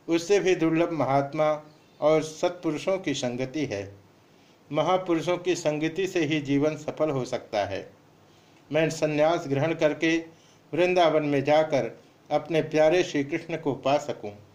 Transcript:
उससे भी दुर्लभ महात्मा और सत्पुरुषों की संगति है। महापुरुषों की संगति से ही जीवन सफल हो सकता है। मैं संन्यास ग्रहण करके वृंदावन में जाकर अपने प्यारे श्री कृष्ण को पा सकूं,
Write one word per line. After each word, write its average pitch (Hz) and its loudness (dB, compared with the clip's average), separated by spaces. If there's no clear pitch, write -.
उससे 170 2
भी 180 4
दुर्लभ 160 2
महात्मा 151 0
और 156 4
सत्पुरुषों 175 -2
की 160 -4
संगति 131 -4
है। 101 -8
महापुरुषों 175 0
की 175 -2
संगति 160 -2
से 180 -2
ही 151 0
जीवन 143 0
सफल 156 -4
हो 131 -2
सकता 113 -4
है। 92 -8
मैं 156 2
संन्यास 156 0
ग्रहण 139 0
करके 160 0
वृंदावन 170 4
में 143 0
जाकर 147 2
अपने 151 0
प्यारे 156 4
श्री 151 -2
कृष्ण 160 -6
को 156 -4
पा 135 0
सकूं, 113 -8